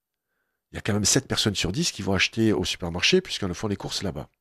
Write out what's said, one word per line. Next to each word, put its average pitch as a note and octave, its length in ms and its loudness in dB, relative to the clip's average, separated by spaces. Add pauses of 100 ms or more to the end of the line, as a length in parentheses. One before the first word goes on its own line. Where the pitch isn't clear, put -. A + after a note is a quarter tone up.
(720)
Il - 40 -12
y - 20 -8
a - 40 -10
quand G#2+ 120 -2
même G#2 120 2
sept - 220 2
personnes G#2 280 0
sur E2+ 180 -2
dix E3+ 180 0
qui - 100 -8
vont G2 120 0
acheter G#2+ 400 4
au F2+ 100 2
supermarché F2+ 560 0
puisqu'ils F#2+ 340 -4
font - 140 -6
les G2+ 80 0
courses - 280 -6
là-bas. D2+ 260 -6 (120)